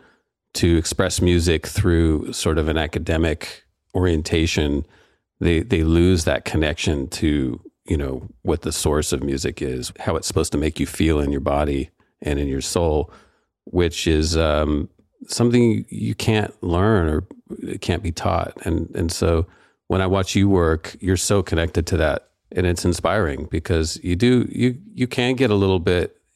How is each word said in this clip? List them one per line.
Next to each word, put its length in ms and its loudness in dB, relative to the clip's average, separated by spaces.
to 200 4
express 460 2
music 440 4
through 680 2
sort 240 -2
of 100 0
an 100 0
academic 840 -2
orientation, 920 0
they, 220 2
they 220 0
lose 420 4
that 180 -2
connection 640 -2
to, 540 -2
you 100 -2
know, 320 -6
what 220 -2
the 100 -4
source 400 0
of 100 -2
music 380 -4
is, 380 -6
how 180 -2
it's 100 -8
supposed 240 -2
to 60 -2
make 200 -2
you 80 -2
feel 360 0
in 100 -2
your 100 -2
body 480 -2
and 160 -2
in 120 -2
your 120 -4
soul, 480 0
which 440 -2
is, 280 2
um, 540 0
something 600 2
you 280 -6
can't 360 0
learn 460 2
or 160 0
it 160 -8
can't 240 -2
be 80 -4
taught. 420 -2
And, 280 -4
and 180 -2
so 360 0
when 140 0
I 60 0
watch 280 0
you 140 4
work, 500 2
you're 160 0
so 260 0
connected 460 -2
to 100 0
that, 300 0
and 140 0
it's 160 0
inspiring 680 0
because 540 -2
you 140 -2
do, 340 4
you, 260 0
you 140 -2
can 280 0
get 140 2
a 60 2
little 240 4
bit 380 0